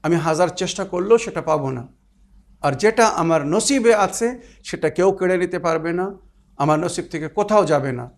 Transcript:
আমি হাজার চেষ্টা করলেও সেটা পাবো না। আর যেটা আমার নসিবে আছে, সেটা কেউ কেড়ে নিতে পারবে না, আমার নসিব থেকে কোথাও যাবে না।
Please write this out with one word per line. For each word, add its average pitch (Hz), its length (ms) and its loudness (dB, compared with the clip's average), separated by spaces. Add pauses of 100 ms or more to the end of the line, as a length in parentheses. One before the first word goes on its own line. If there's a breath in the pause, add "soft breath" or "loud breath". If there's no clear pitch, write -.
আমি 165 120 0
হাজার 160 320 0
চেষ্টা 185 380 -6
করলেও 190 320 2
সেটা 196 240 -4
পাবো 143 300 -2
না। 127 160 -10 (760)
আর 139 120 0
যেটা 220 340 2
আমার 165 400 0
নসিবে 220 480 2
আছে, 226 440 -2 (240 loud breath)
সেটা - 260 -4
কেউ 180 220 2
কেড়ে 185 260 0
নিতে 175 220 -2
পারবে 165 340 -2
না, 190 240 -4 (400)
আমার 151 220 2
নসিব 175 320 -4
থেকে 156 160 -6
কোথাও 208 380 2
যাবে 139 260 0
না। 123 260 -10